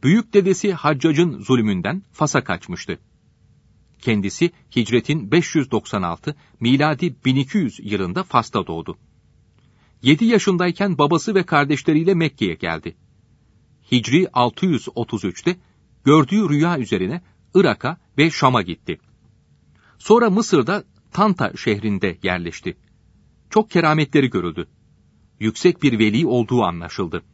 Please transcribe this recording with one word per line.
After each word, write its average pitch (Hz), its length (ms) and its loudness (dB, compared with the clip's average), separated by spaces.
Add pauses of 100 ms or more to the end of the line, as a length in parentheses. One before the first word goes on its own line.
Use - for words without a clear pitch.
Büyük 196 320 2
dedesi 196 380 2
Haccac'ın 151 680 0
zulmünden 107 640 0 (100)
Fas'a 143 320 0
kaçmıştı. 87 540 -8 (1000)
Kendisi 107 520 -2 (260)
hicretin 117 560 -2
beş 165 220 0
yüz 143 160 0
doksan 104 320 -4
altı, 87 340 -8 (240)
miladi 147 640 2
bin 131 120 2
iki 139 220 -2
yüz 135 240 -4
yılında 95 400 -4
Fas'ta 110 440 -2
doğdu. 82 320 -10 (1040)
Yedi 151 220 4
yaşındayken 185 760 0
babası 160 360 0
ve 190 80 2
kardeşleriyle 156 720 0
Mekke'ye 143 400 -2
geldi. 82 420 -8 (960)
Hicri 127 400 2
altı 123 340 -2
yüz 156 280 -2
otuz 117 300 -6
üçte 170 320 -4 (480)
gördüğü 160 440 4
rüya 151 300 0
üzerine 110 440 -4 (320)
Irak'a 165 420 0 (220)
ve 156 120 4
Şam'a 127 320 2
gitti. 85 360 -8 (1000)
Sonra 233 320 4
Mısır'da 180 540 0 (280)
Tanta 180 440 0
şehrinde 98 680 -4
yerleşti. 90 540 -6 (720)
Çok 220 200 0
kerametleri 156 600 2
görüldü. 87 380 -6 (720)
Yüksek 110 420 0
bir 123 160 2
veli 110 280 2
olduğu 120 360 0
anlaşıldı. 85 600 -6 (120)